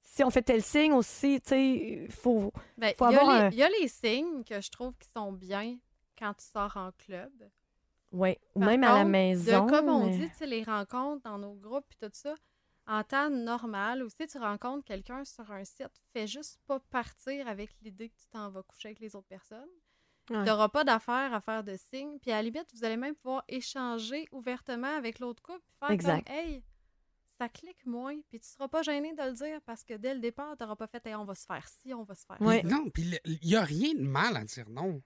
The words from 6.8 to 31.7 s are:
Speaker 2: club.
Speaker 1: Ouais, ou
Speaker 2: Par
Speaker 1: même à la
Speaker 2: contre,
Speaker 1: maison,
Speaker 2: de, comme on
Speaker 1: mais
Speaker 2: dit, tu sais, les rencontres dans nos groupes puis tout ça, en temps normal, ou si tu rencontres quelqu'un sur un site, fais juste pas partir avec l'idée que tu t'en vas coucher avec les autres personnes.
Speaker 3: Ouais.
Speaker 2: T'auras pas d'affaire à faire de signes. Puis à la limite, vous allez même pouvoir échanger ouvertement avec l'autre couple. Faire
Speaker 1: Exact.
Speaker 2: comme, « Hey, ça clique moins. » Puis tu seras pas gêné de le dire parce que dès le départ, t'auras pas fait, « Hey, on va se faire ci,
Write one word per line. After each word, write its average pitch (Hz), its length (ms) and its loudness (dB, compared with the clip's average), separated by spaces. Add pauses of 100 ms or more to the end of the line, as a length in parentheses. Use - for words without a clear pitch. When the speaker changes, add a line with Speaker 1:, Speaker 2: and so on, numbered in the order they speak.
Speaker 2:
club. 190 260 -12 (840)
Speaker 1:
Ouais, 185 280 0 (140)
ou 214 60 0
Speaker 2:
Par 202 100 6
Speaker 1:
même 254 140 6
à 220 100 8
la 208 60 8
Speaker 2:
contre, 196 100 6
Speaker 1:
maison, 190 560 6
Speaker 2:
de, 247 40 4
comme 294 200 6
on 220 160 4
Speaker 1:
mais 185 120 2
Speaker 2:
dit, 320 120 -2
tu - 80 -18
sais, 311 80 -6
les 226 160 -4
rencontres 247 600 -4
dans 214 140 -12
nos 202 160 -10
groupes 214 380 -8
puis - 100 -20
tout 214 140 -10
ça, 294 200 -10 (520)
en 214 180 -2
temps 277 240 0
normal, 233 720 -4
ou 233 60 -8
si 311 180 -10
tu 294 120 -14
rencontres 240 480 -6
quelqu'un 247 400 -10
sur 214 260 -18
un 196 120 -12
site, - 280 -16 (220)
fais 214 120 -4
juste 269 400 -12
pas 269 140 -4 (100)
partir 269 560 -6
avec 208 220 -10 (140)
l'idée 214 260 -16
que - 80 -20
tu - 160 -20
t'en 214 160 -10
vas 190 140 -14
coucher - 260 -18
avec 214 120 -16
les 220 140 -14
autres 196 140 -18
personnes. 214 400 -20 (600)
Speaker 3:
Ouais. 208 160 0
Speaker 2:
T'auras 214 240 4
pas 294 120 0
d'affaire 247 520 0
à 208 80 -2
faire 220 200 -6
de 196 140 -10 (160)
signes. 285 280 -10
Puis 240 120 -4
à 214 40 0
la 214 60 0
limite, 240 320 -6
vous 233 100 -10
allez 226 120 -2
même 277 200 -6
pouvoir 262 320 -6
échanger 247 840 -6
ouvertement 254 640 -6
avec 233 220 -6
l'autre 240 240 -8
couple. 349 180 -14 (180)
Faire 285 140 -2
Speaker 1:
Exact. 180 340 2
Speaker 2:
comme, « 277 100 -10
Hey, 311 280 -8 (760)
ça 240 100 -6
clique - 380 -18
moins. » 254 300 -8 (120)
Puis 226 120 -16
tu - 80 -18
seras - 180 -10
pas 320 160 -2
gêné 302 320 -2
de 294 80 -8
le 262 120 -4
dire 294 320 -8
parce 226 180 -14
que 233 100 -12
dès 240 200 -4
le 262 60 -6
départ, 277 360 -6
t'auras 214 180 -10
pas 214 140 -12
fait, « 240 180 -14
Hey, 220 80 -10
on 214 100 -8
va 196 120 -10
se - 100 -10
faire - 220 -8
ci, - 260 -12